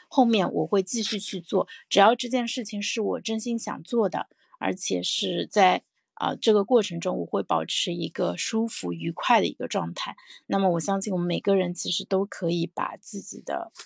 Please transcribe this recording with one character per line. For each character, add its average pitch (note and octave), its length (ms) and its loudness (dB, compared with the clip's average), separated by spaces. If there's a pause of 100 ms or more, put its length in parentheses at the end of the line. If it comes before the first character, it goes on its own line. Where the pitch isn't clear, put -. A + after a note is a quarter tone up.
后 C4 160 4
面 G#3+ 280 4
我 D#3+ 140 0
会 G3 140 2
继 A3 220 -4
续 G#3 160 -4
去 G3 220 -6
做， F#3 260 -2 (220)
只 C4+ 100 2
要 A3 160 8
这 A#3+ 140 -4
件 A#3+ 180 0
事 A#3 180 -6
情 G#3 160 -6
是 G3+ 200 -4
我 F#3+ 200 0
真 A3 200 -4
心 A#3 180 -2
想 A3+ 240 -6
做 A3 260 2
的， - 200 -4 (320)
而 F#3+ 120 0
且 F3+ 300 -2
是 F3+ 480 -2
在， F#3 320 6 (380)
呃， - 160 -2
这 - 160 4
个 G#3 100 6
过 G#3+ 220 4
程 E3+ 160 -6
中 F#3 180 -2
我 E3+ 80 -4
会 G3 160 -2
保 E3 220 0
持 - 280 -2
一 E3+ 160 -4
个 F3 280 -2
舒 A3 320 -2
服 F3 240 -6
愉 E3+ 180 -4
快 A3 300 2
的 - 60 0
一 - 60 -2
个 - 140 -8
状 E3+ 260 -4
态。 - 220 -8 (320)
那 G3 140 0
么 F#3+ 100 4
我 E3+ 80 0
相 G3 240 -2
信 G#3 100 -4
我 F#3 60 0
们 F3 80 0
每 E3+ 140 0
个 G3 160 2
人 F3+ 180 0
其 - 160 -6
实 F#3 140 -4
都 F#3+ 200 0
可 F#3 260 -4
以 E3+ 180 0
把 - 300 -6
自 - 220 -10
己 - 200 -14
的 - 320 -6 (140)